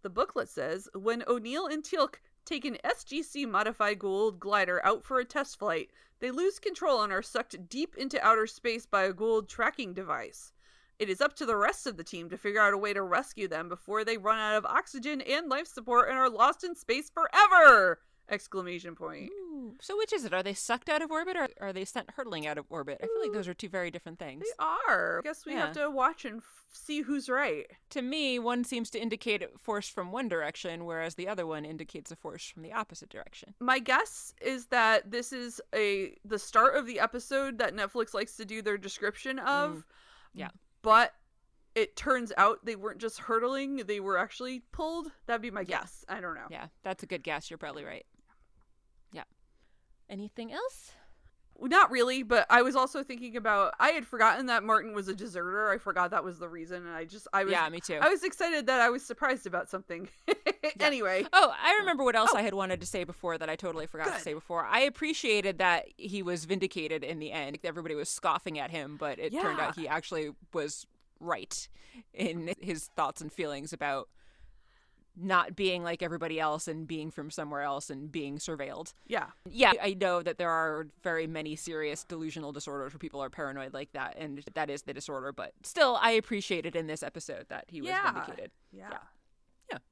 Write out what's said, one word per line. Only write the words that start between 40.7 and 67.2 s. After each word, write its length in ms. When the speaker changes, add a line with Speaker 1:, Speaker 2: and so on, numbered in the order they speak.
Speaker 1:
But 320
it 220
turns 400
out 280
they 120
weren't 240
just 180
hurtling, 600
they 200
were 180
actually 440
pulled. 380
That'd 160
be 80
my 120
Speaker 2:
Yeah. 180
Speaker 1:
guess. 280
I 120
don't 140
know. 160
Speaker 2:
Yeah, 160
that's 180
a 40
good 180
guess. 260
You're 80
probably 260
right. 220
Yeah. 120
Anything 440
else? 400
Speaker 1:
Not 300
really, 340
but 260
I 120
was 140
also 280
thinking 320
about, 420
I 120
had 160
forgotten 400
that 180
Martin 280
was 160
a 60
deserter. 560
I 80
forgot 320
that 140
was 160
the 80
reason, 380
and 80
I 100
just, 280
I 120
was, 80
Speaker 2:
Yeah, 160
me 120
too. 220
Speaker 1:
I 60
was 160
excited 420
that 140
I 100
was 140
surprised 420
about 220
something. 400
<laughs> 100
Speaker 2:
Yeah. 80
Speaker 1:
Anyway. 460
Speaker 2:
Oh, 300
I 180
remember 240
what 120
else 160
Speaker 1:
Oh. 60
Speaker 2:
I 40
had 120
wanted 260
to 60
say 180
before 320
that 140
I 40
totally 320
forgot 220
Speaker 1:
Good. 60
Speaker 2:
to 80
say 100
before. 320
I 160
appreciated 800
that 280
he 240
was 240
vindicated 580
in 140
the 140